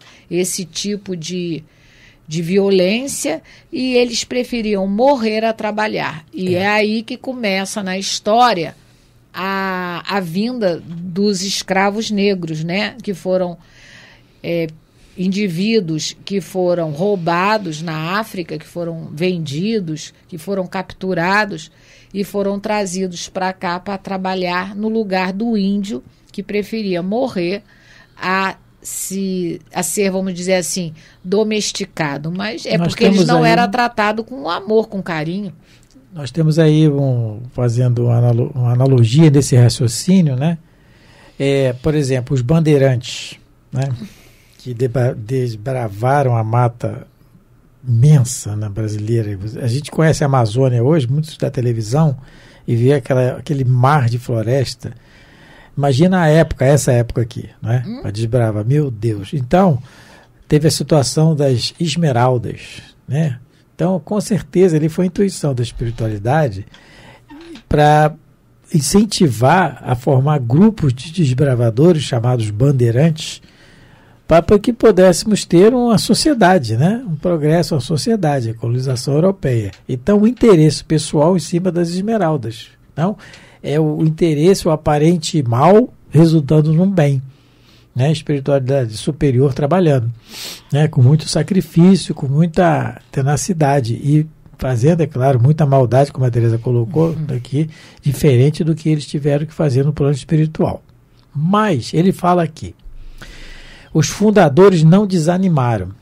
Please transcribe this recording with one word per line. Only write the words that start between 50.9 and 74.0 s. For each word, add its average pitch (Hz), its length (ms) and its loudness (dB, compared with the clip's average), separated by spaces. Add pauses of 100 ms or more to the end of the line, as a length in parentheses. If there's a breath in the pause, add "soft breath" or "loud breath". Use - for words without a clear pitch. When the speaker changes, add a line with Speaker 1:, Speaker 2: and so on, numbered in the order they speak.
Speaker 2:
muitos 151 300 -4
da 131 120 -4
televisão, 120 640 -2 (520 loud breath)
e 120 80 0
vê 123 180 2
aquela, 131 440 0
aquele 135 280 -4
mar 127 440 2
de 123 100 -2
floresta. 117 760 -4 (800 soft breath)
Imagina 147 460 2
a 160 60 2
época, 151 380 2
essa 139 260 4
época 120 300 0
aqui, 117 280 -8 (120)
né? 117 260 -2
Speaker 1:
Hum. 247 140 -12
Speaker 2:
Pra - 100 -8
desbravar, 110 540 -2
meu 139 260 0
Deus. 104 420 -6
Então, 160 480 2 (640 loud breath)
teve 151 200 2
a 151 40 4
situação 156 600 0
das 135 460 0
esmeraldas, 131 1000 -2 (260)
né? 123 320 -2 (340 soft breath)
Então, 175 260 -2
com 208 220 -4
certeza, 175 560 0
ali 160 120 0
foi 180 160 -2
a - 20 2
intuição 180 480 -2
da 120 80 -2
espiritualidade 117 1040 -4 (1000 loud breath)
pra 151 460 4 (600)
incentivar 160 1080 2
a 123 120 -2
formar 143 440 2
grupos 147 540 2
de 160 180 -14
desbravadores 131 920 2
chamados 120 460 0
bandeirantes, 131 920 0 (840 soft breath)